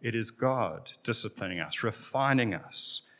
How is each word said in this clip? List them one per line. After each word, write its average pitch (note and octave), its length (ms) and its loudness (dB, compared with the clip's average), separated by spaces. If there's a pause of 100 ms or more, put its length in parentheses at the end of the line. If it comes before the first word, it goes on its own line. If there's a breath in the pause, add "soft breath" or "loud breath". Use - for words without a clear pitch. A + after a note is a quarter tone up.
it A#2 120 0
is A2+ 160 0
God A#2+ 600 0 (140)
disciplining F#2+ 560 -2
us, D2+ 220 -4
refining C3 720 2
us, - 500 -6 (180 soft breath)